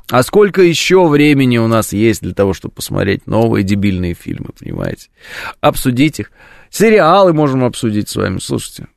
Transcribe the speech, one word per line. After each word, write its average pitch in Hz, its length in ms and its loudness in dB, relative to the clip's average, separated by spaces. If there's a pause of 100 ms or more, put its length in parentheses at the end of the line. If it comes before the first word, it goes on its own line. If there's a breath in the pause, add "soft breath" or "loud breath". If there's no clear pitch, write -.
(100)
А - 120 2
сколько 196 400 2
ещё 175 440 4
времени 143 500 4
у 113 100 2
нас 113 260 0
есть 107 280 0
для 90 140 -8
того, 98 180 0
чтобы - 220 -10
посмотреть 98 520 -4
новые 110 380 0
дебильные 95 500 -2
фильмы, - 440 -12
понимаете? 50 500 -10 (520 loud breath)
Обсудить 139 600 0
их. - 100 -12 (400 soft breath)
Сериалы 190 640 4
можем 139 320 0
обсудить 107 440 -4
с - 80 -10
вами, 95 220 -4
слушайте. - 580 -10